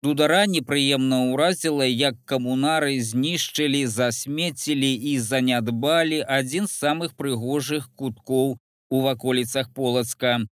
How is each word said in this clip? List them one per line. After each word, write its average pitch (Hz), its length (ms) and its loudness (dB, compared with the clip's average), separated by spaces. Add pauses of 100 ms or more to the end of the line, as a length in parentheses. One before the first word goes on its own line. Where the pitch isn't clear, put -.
Дудара 151 440 4
непрыемна 139 800 0
ўразіла, 147 560 0
як 127 400 2
камунары 135 800 0
знішчылі, 139 880 -2
засмецілі 135 1000 -2 (180)
і 139 80 0
занядбалі 127 1040 0
адзін 135 480 -2
з - 80 -10
самых 160 400 -2
прыгожых 139 800 -2
куткоў 131 560 -2 (360)
у 135 120 2
ваколіцах 127 720 0
Полацка. 120 800 0